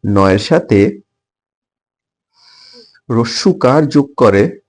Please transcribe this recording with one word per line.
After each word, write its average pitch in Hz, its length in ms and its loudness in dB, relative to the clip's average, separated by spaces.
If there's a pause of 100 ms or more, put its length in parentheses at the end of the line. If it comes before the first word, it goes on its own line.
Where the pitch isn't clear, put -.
নয়ের 98 380 2
সাথে - 380 0 (2250)
রস্যুকার 123 800 0
যোগ 139 180 0 (100)
করে 101 260 2 (260)